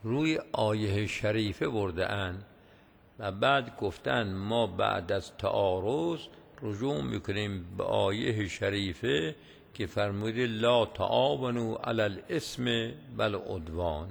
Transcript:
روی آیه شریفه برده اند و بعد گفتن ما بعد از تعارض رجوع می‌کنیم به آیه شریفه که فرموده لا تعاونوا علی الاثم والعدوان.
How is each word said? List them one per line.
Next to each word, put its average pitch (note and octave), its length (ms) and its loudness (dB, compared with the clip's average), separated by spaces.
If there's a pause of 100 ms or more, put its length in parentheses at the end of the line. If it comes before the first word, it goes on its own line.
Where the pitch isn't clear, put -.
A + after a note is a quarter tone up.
روی D3+ 360 2 (120)
آیه G#2+ 560 2
شریفه G#2+ 600 0
برده F#2+ 440 0
اند G2 340 -4 (720)
و G2+ 120 -2
بعد A#2+ 460 2
گفتن A2 560 -2
ما G#2+ 340 0
بعد G2 440 0
از - 260 -4
تعارض G#2+ 840 2 (420)
رجوع B2+ 400 -2
می‌کنیم G2+ 640 -2 (120)
به F#2+ 60 0
آیه G#2 640 2
شریفه G#2 880 -2 (380)
که G#2+ 120 -2
فرموده G#2 640 0
لا A#2 380 4
تعاونوا A#2+ 1000 2
علی A2+ 180 2
الاثم A#2 920 0 (260)
والعدوان. F2 920 -2